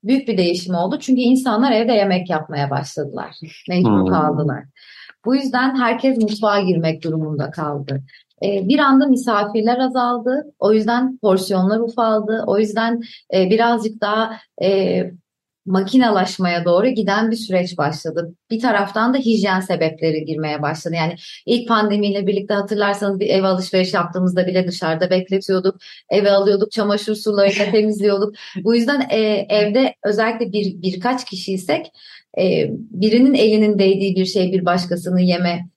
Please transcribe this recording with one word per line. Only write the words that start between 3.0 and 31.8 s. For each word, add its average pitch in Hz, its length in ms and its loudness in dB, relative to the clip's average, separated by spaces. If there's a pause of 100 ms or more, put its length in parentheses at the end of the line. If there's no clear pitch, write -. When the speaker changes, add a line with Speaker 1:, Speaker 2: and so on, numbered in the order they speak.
Speaker 1:
Mecbur 180 200 2 (100)
Speaker 2:
Hmm. 190 60 2
Speaker 1:
kaldılar. 151 580 0 (640)
Bu 254 100 2
yüzden 262 440 0
herkes 247 380 0
mutfağa 208 420 0
girmek 165 440 0
durumunda 156 480 -4
kaldı. 143 520 -6 (400)
E, 196 240 -2
bir 269 120 2
anda 277 280 4
misafirler 226 720 0
azaldı. 254 680 -2 (140)
O 208 140 2
yüzden 240 440 0
porsiyonlar 190 640 0
ufaldı. 226 680 0
O 202 120 2
yüzden, 226 420 0 (320)
e, 185 160 2
birazcık 220 520 0
daha, 220 360 -2 (260)
e, 185 400 0 (640)
makinalaşmaya 190 1000 2
doğru 180 220 4
giden 214 440 0
bir 233 40 -2
süreç 180 420 -4
başladı. 160 560 -4 (180)
Bir 226 80 -4
taraftan 220 540 0
da 269 40 0
hijyen 202 420 2
sebepleri 160 680 -2
girmeye 151 360 -6
başladı. 160 340 -4
Yani 170 200 -2 (300)
ilk 233 220 0
pandemiyle 208 600 0
birlikte 196 260 -2
hatırlarsanız 202 680 -2
bir 202 100 -2
eve 190 180 2
alışveriş 185 460 0
yaptığımızda 180 540 0
bile 180 200 0
dışarıda 175 420 -2
bekletiyorduk. 185 680 0 (340)
Eve 202 220 2
alıyorduk, 196 400 2
çamaşır 208 440 -2
sularıyla 202 500 2
Speaker 3:
<laughs> 185 60 -4
Speaker 1:
temizliyorduk. 208 640 2 (300)
Bu 220 120 4
yüzden, 254 340 2
e, 220 100 0 (300)
evde 208 540 2
özellikle 220 480 0
bir, 196 300 -4
birkaç 214 440 -2
kişiysek, 185 680 -6 (480)